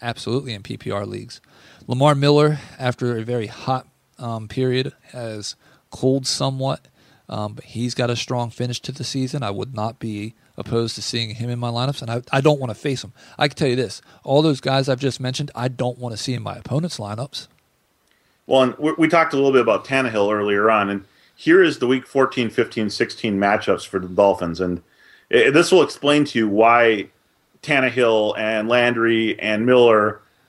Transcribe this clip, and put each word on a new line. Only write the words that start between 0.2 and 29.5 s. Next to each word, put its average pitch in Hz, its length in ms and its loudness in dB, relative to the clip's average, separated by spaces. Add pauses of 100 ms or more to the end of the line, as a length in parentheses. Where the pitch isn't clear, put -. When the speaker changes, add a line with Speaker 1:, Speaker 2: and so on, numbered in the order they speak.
Speaker 1:
in 101 80 -12
P 113 140 -12
P 107 160 -10
R 101 120 -6
leagues. 104 360 -12 (480)
Lamar 135 260 2
Miller, 147 440 4 (200)
after 123 380 -4
a 113 80 -6
very 117 240 -4
hot, 127 400 -6 (280)
um, 113 300 -10
period, 131 460 -2 (180)
has 113 460 -12 (340)
cooled 131 360 0
somewhat, 135 600 -4 (420)
um, 107 260 -8
but - 100 -18
he's 120 300 -6
got 120 160 0
a 120 60 -2
strong 120 340 -4
finish 123 320 -6
to - 100 -10
the 131 100 -12
season. 131 400 -6
I 107 80 -4
would 104 240 -8
not 110 240 -6
be 107 360 -8 (220)
opposed 117 380 -2
to 110 80 -12
seeing 117 320 -6
him 117 160 -6
in 120 80 -6
my 120 100 -6
lineups, 123 320 -4
and 113 100 -10
I, 120 200 -4
I 139 100 2
don't 143 200 4
wanna 120 140 -6
face 135 280 -6
him. 101 100 -16 (260)
I 147 100 2
can 139 80 -6
tell 147 120 0
you 123 80 2
this: 117 260 -4 (200)
all 139 180 4
those 156 200 2
guys 135 280 0
I've 127 120 -2
just 131 180 -2
mentioned, 127 360 -6
I 120 120 -4
don't 123 320 -4
wanna 120 180 -10
see 127 180 -6
in 113 80 -8
my 101 140 -8
opponent's 156 420 -6
lineups. 107 500 -10 (960)
Speaker 2:
Well, 135 160 4
and 127 160 0
we, 151 140 0
we 160 160 2
talked 160 240 2
a 143 40 -2
little 139 160 4
bit 131 100 6
about 110 220 2
Tannehill 113 480 0
earlier 104 380 2
on, 104 180 4
and 101 160 -4 (320)
here 175 260 6
is 160 160 2
the 123 80 -2
week 127 200 0
fourteen, 127 440 0
fifteen, 110 400 -2
sixteen 107 480 -2
matchups 101 480 0
for 98 140 -4
the 92 80 -10
Dolphins, 90 520 2
and 90 220 -2 (480)
i-, 123 200 4
this 170 200 4
will 180 120 8
explain 147 420 2
to 139 140 -4
you 110 100 2
why 110 600 4 (540)
Tannehill 120 720 2
and 110 320 -2
Landry 117 680 2
and 107 260 -2